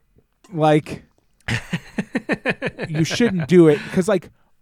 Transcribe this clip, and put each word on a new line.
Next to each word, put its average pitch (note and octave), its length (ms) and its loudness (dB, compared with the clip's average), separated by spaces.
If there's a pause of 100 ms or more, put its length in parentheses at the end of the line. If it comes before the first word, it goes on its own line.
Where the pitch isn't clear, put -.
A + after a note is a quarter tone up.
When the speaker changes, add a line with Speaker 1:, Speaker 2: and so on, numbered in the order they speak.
(520)
Speaker 1:
Like, D#3 500 0 (460)
Speaker 2:
<laughs> - 1400 -8
Speaker 1:
you D#3+ 160 -2
shouldn't F#3+ 440 -2
do F3 200 6
it." D3 100 4 (140)
'Cause, F3+ 160 -2
like, G3 220 -2 (320)